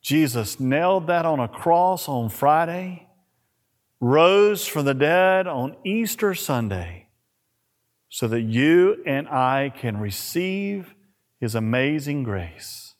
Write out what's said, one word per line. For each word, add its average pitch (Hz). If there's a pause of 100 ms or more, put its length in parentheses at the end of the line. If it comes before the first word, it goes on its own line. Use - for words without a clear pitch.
Jesus 131
nailed 160
that 175
on 156
a 117
cross 175
on 120
Friday, 170 (960)
rose 185
from 151
the 139
dead 185
on 143
Easter 208
Sunday, 98 (1000)
so -
that 113
you 151
and 143
I 135
can 113
receive 185 (460)
his 110
amazing 139
grace. -